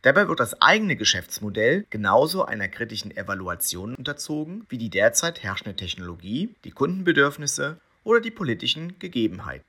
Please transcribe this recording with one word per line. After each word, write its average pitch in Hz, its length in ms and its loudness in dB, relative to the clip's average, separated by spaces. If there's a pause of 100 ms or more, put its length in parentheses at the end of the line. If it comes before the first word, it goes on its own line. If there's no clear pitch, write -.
Dabei 170 220 6
wird 170 120 -2
das 113 220 0
eigene 196 340 6
Geschäftsmodell 113 920 0
genauso 123 560 4
einer 98 220 -6
kritischen 107 500 -10
Evaluation 92 760 -6
unterzogen 151 760 -8
wie 254 80 -8
die 202 140 -6
derzeit 120 500 2
herrschende 98 340 -6
Technologie, 92 800 -6 (100)
die - 60 -14
Kundenbedürfnisse 151 1080 0 (260)
oder 226 180 4
die 226 80 -8
politischen 170 680 -4
Gegebenheiten. 95 680 -4